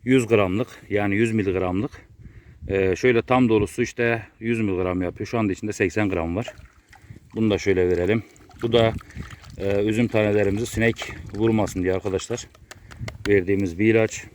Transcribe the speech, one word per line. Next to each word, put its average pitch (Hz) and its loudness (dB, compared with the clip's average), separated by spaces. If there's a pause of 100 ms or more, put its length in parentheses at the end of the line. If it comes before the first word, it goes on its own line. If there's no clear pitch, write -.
yüz 123 4
gramlık, 104 2 (220)
yani 101 0
yüz 110 2
miligramlık. 95 -2 (600)
Ee, 95 0
şöyle 117 2
tam 127 2
dolusu 110 2
işte 117 -2 (180)
yüz 113 -2
miligram 90 -2
yapıyor. 87 -6
Şu 120 -4
anda 107 0
içinde 107 -6
seksen 104 0
gram 85 -2
var. - -6 (800)
Bunu 110 2
da 95 2
şöyle 92 2
verelim. 90 0 (400)
Bu 117 -2
da, 113 4 (680)
e, 101 0
üzüm 110 2
tanelerimizi 104 2
sinek - -2 (220)
vurmasın 104 0
diye 92 2
arkadaşlar 95 -4 (840)
verdiğimiz 95 2
bir 110 4
ilaç. 110 0 (100)